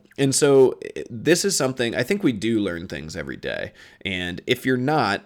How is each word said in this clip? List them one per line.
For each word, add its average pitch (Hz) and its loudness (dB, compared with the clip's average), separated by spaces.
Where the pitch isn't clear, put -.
And 135 2
so, 139 6
eh, - -10
this 147 0
is 196 0
something, 127 -2
I 101 0
think 202 -2
we 139 4
do 110 0
learn 85 -4
things 78 -10
every 69 -8
day. 52 -8
And 90 -6
if 123 0
you're 131 2
not, 123 0